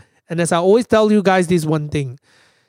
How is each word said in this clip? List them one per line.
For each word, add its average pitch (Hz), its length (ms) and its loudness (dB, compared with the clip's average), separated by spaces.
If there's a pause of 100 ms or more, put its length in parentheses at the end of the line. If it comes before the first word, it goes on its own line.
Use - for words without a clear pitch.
(300)
And 170 120 -6
as 165 100 -2
I 175 60 0
always 196 280 2
tell 220 260 2
you 208 120 2
guys 185 240 2
this 165 180 -2
one 156 240 -4
thing, 139 300 -8 (500)